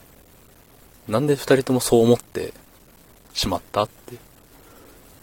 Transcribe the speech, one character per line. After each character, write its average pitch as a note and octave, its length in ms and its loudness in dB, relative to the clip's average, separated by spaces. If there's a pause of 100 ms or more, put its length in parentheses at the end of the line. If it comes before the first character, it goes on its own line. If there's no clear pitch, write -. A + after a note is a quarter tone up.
(1080)
な A2 100 -2
ん D3 80 -2
で C#3+ 80 0
二 - 60 -14 (120)
人 C3+ 100 2
と C3+ 100 -2
も B2 80 0
そ A#2+ 180 2
う A2+ 40 4
思 A#2 120 6
っ - 20 -12
て - 360 -10 (800)
し - 160 -4
ま F2+ 80 -4
っ - 40 -8 (120)
た G#2 100 0
っ G#2+ 60 -4
て。 - 260 -20 (1080)